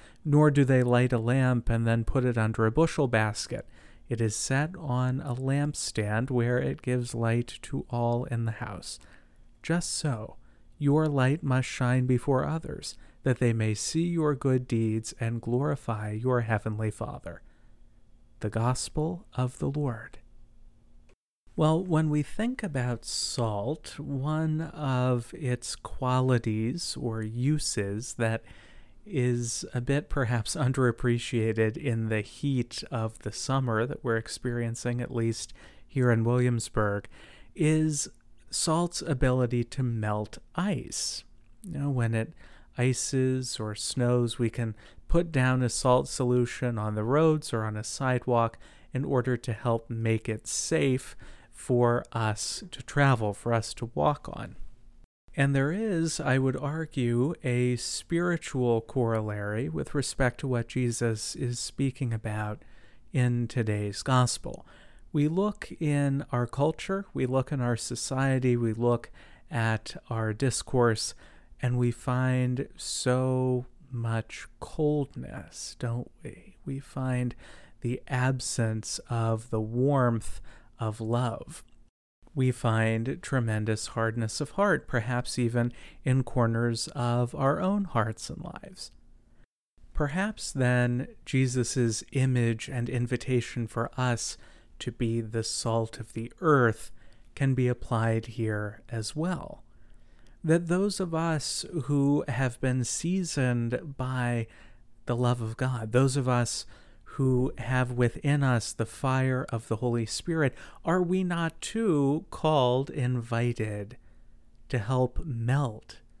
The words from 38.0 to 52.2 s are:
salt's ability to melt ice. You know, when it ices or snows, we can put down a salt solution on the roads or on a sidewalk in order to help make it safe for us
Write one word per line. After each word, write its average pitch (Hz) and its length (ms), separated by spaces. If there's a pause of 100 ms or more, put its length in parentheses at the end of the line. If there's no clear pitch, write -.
salt's 170 520
ability 127 600
to - 180
melt 107 580 (160)
ice. - 680 (400)
You 175 80
know, 143 180
when 120 240
it 113 200 (440)
ices 131 840
or 107 140
snows, 120 640
we 117 120
can 113 260 (320)
put 170 240
down 127 320
a 120 60
salt 131 400
solution 123 680
on 107 180
the 107 100
roads 151 480
or 113 100
on 107 140
a 107 80
sidewalk 123 720 (360)
in 135 120
order 127 320
to 120 160
help 117 360
make 113 380
it 110 200
safe 143 680 (360)
for 120 600
us 110 580